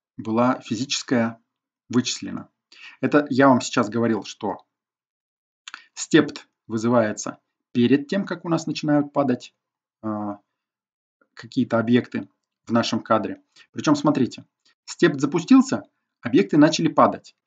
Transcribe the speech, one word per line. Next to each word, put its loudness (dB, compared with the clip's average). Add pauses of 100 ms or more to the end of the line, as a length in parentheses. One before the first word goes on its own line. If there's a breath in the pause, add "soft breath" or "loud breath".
(180)
была -2
физическая -4 (480)
вычислена. -4 (520 loud breath)
Это 2
я 4
вам 6
сейчас -2
говорил, -2
что -10 (1300 loud breath)
степт 0 (200)
вызывается -2 (320)
перед 2
тем, -2
как -10
у -6
нас -2
начинают -2
падать, -2 (480)
а, -8 (920)
какие-то -4
объекты 0 (360)
в -10
нашем 0
кадре. -2 (300 soft breath)
Причем, 0
смотрите, -2 (400)
степт 0
запустился, 2 (380)
объекты 0
начали 4
падать. 0 (120)